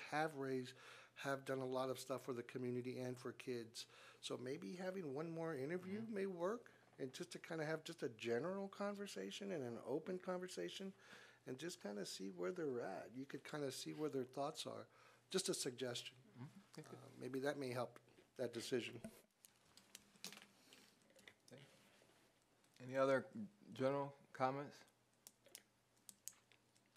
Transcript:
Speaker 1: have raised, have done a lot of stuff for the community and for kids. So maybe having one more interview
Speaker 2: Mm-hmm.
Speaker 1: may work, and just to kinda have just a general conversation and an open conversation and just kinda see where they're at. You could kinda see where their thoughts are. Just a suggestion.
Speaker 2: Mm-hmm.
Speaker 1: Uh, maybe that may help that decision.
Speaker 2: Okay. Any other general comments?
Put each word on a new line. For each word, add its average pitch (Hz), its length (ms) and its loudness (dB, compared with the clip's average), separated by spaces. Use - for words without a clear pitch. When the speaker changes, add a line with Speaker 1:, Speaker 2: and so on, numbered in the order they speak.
Speaker 1:
have 156 240 4
raised, 131 380 0
have 139 300 0
done 135 140 2
a 131 60 2
lot 131 240 4
of 123 100 0
stuff 127 260 -2
for 139 80 0
the 120 100 0
community 123 560 0
and 127 180 0
for 127 160 -4
kids. 120 520 -4
So 131 240 0
maybe 175 400 -2
having 185 300 0
one 160 200 0
more 165 220 2
interview 180 460 0
Speaker 2:
Mm-hmm. 226 140 -4
Speaker 1:
may 196 100 4
work, 190 460 0
and 131 140 -2
just - 180 -6
to - 80 -6
kinda 160 260 0
have 160 200 2
just 165 180 -4
a 139 60 2
general 123 580 2
conversation 202 840 -2
and 147 100 2
an 120 140 0
open 160 320 2
conversation 180 720 -2
and 131 100 -4
just 170 240 -4
kinda 202 240 -2
see 190 300 -2
where 180 160 2
they're 147 300 2
at. - 340 -2
You 131 100 -2
could - 240 -6
kinda 143 220 2
see 156 220 -4
where 151 160 2
their 131 160 4
thoughts 143 420 0
are. 110 200 -4
Just 185 160 4
a 127 60 6
suggestion. 123 640 0
Speaker 2:
Mm-hmm. 160 440 -10
Speaker 1:
Uh, 127 160 -12
maybe 127 180 -2
that 139 180 4
may 131 140 0
help 120 260 0
that 120 160 2
decision. 117 420 2
Speaker 2:
Okay. 131 140 -14
Any 127 140 0
other 135 280 10
general 139 400 4
comments? 135 420 2